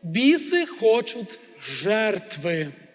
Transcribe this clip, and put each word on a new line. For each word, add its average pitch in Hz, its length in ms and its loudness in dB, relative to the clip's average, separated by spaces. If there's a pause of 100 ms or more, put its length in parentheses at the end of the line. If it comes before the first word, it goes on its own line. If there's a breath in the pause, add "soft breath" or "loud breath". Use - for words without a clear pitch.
Біси 294 640 2
хочуть 226 720 0 (440)
жертви. 175 840 -2 (260)